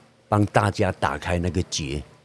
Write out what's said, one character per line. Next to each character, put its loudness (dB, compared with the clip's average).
帮 4
大 2
家 0
打 -2
开 -2
那 -2
个 0
结， -6